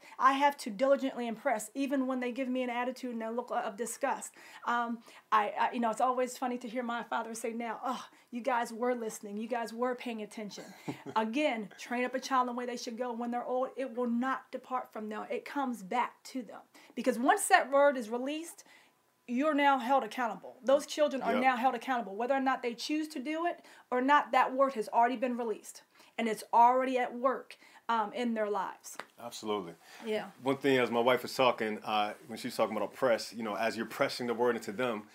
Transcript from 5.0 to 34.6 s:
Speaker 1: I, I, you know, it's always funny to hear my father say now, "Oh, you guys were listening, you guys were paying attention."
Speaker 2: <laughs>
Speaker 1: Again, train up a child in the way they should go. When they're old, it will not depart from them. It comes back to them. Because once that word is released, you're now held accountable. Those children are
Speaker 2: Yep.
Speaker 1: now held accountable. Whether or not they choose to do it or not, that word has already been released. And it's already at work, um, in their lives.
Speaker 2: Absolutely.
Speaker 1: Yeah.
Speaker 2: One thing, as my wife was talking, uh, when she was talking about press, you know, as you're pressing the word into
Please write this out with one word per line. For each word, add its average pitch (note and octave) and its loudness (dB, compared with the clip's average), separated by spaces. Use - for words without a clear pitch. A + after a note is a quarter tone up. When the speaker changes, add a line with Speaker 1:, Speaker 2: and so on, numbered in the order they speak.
Speaker 1:
I, G#3+ 4
I, - 2
you B3 -2
know, A#3 2
it's - -2
always B3+ 0
funny B3 -2
to B3+ -10
hear A#3+ -6
my A#3 -6
father A3+ -6
say A3+ -6
now, A#3 -6
"Oh, B3 -4
you A#3+ -6
guys A#3 0
were B3 0
listening, G#3+ -6
you A3+ -4
guys A#3 -4
were B3 0
paying A#3 -6
attention." G#3 -10
Speaker 2:
<laughs> C3+ -10
Speaker 1:
Again, A3+ 0
train B3 -4
up B3 -4
a C4 -4
child B3+ 0
in A#3+ -6
the - -6
way B3 -6
they A#3+ -6
should A#3 -8
go. B3 -4
When A#3+ -6
they're A#3+ -4
old, B3+ -2
it A#3+ -6
will B3 -2
not B3 -2
depart B3+ -6
from G#3+ -8
them. G#3+ -8
It A#3+ -4
comes B3 -2
back A#3 -2
to C4 -6
them. - -16
Because A#3 2
once F4+ 4
that D#4+ 6
word C#4 8
is A3+ -4
released, C#4+ -6
you're C#4 2
now C#4+ 6
held B3+ 4
accountable. A3 -6
Those C#4 6
children C4+ 2
are A#3 2
Speaker 2:
Yep. B3 4
Speaker 1:
now C4 6
held B3 2
accountable. A#3 -4
Whether B3 0
or C4+ 2
not B3+ 0
they A#3+ -2
choose D4+ -4
to D#4 -8
do D#4 -4
it E4+ -2
or B3+ 2
not, C#4+ 4
that B3+ 4
word C4+ 2
has G#3+ -4
already A#3+ 4
been A#3+ -2
released. A3+ -8
And A#3 -2
it's G#3+ -2
already B3+ 6
at B3 -2
work, B3 -2
um, A3 0
in A#3+ -2
their G#3+ 0
lives. - -6
Speaker 2:
Absolutely. G#2 -4
Speaker 1:
Yeah. G#3+ -4
Speaker 2:
One C3+ 2
thing, C3+ 4
as A#2+ 2
my A#2+ 2
wife B2 4
was A2+ -10
talking, A2+ 2
uh, G#2+ 2
when A2+ -10
she B2 -8
was A#2 -6
talking G#2+ 2
about G2+ -2
press, A#2 2
you A#2 -10
know, G#2 -4
as G#2+ -2
you're A2+ -2
pressing B2+ -2
the A#2+ 0
word A#2 2
into A2 -8